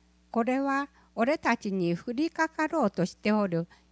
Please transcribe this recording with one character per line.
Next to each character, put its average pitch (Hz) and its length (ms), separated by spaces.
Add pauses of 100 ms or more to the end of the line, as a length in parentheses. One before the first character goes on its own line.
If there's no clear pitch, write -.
(320)
こ 233 120
れ 254 160
は 277 300 (260)
俺 262 220
た 262 180
ち 214 160
に 175 240
降 170 160
り 294 180
か 320 200
か 311 180
ろ 302 200
う - 40
と 175 140
し - 100
て - 160
お 214 160
る 170 200 (240)